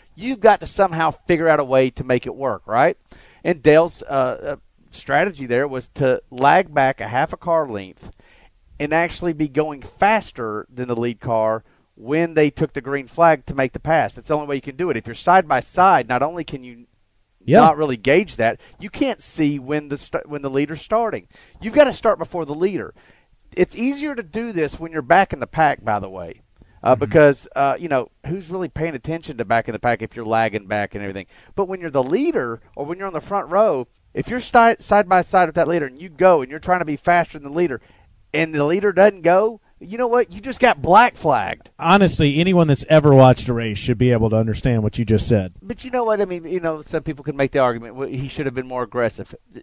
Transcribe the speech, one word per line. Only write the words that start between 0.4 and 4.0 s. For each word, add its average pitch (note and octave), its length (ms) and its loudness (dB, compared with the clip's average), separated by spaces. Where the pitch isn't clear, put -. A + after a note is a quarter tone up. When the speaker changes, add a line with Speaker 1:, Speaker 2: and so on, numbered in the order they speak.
Speaker 1:
got G#3 180 6
to F3 80 -12
somehow E3 440 0
figure E3 360 0
out D3+ 140 4
a - 20 -2
way C3 280 2
to - 120 -12
make B2+ 220 -2
it B2 100 -10
work, A#2+ 300 -6
right? B2+ 320 0
And D#3+ 180 -2
Dale's, D#3 400 4